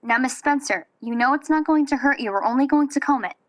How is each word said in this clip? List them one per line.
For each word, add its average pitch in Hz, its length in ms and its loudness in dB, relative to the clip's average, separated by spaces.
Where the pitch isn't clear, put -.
Now, 233 160 0
Miss 254 200 -2
Spencer, 277 480 -2
you 233 140 -8
know 240 200 2
it's 294 160 -4
not 311 160 2
going 302 200 4
to 285 100 -2
hurt 277 240 0
you. 233 100 -4
We're 196 140 -2
only 254 220 2
going 294 240 2
to 285 100 -2
comb 269 240 -2
it. 180 100 -8